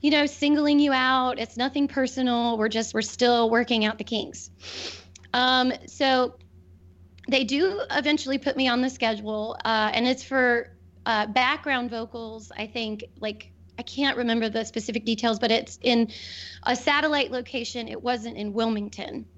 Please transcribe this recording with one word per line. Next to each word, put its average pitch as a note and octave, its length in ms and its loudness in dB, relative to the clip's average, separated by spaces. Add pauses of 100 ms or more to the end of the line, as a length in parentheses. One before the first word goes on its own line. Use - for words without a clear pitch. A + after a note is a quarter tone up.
you C#4+ 100 4
know, D4 140 4
singling D4 540 4
you D4 140 4
out. B3+ 460 2
It's A3+ 180 -8
nothing C4+ 300 0
personal. B3 680 0
We're G#3+ 120 2
just, A3 240 -2
we're A3 80 0
still A#3 480 4
working A#3 360 2
out G#3+ 120 0
the G#3+ 60 -8
kinks. - 460 -8 (840)
Um, B3+ 400 4 (140)
so B3+ 480 2 (920)
they C4+ 160 2
do E4 380 0 (100)
eventually C#4+ 460 0
put C4 200 -2
me C4 100 2
on B3 140 2
the C4 80 0
schedule, G#3+ 760 -4
uh, A3 280 2
and A#3+ 140 2
it's C4 160 0
for, B3 520 0 (300)
uh, G#3+ 220 0
background B3+ 600 0
vocals, A3+ 680 -10
I A3 100 -8
think, G#3+ 360 -6 (160)
like, G#3+ 320 -8 (260)
I - 40 -10
can't C#4 360 -2
remember A3+ 320 0
the A3 160 -4
specific G#3+ 400 -6
details, A3+ 340 0
but A3+ 120 2
it's A3 300 -2
in A#3 280 4 (540)
a - 120 0
satellite D4 560 0
location. A#3 560 -6
It A3 140 -10
wasn't A#3 360 -4
in G#3 140 -4
Wilmington. G#3+ 720 -2 (120)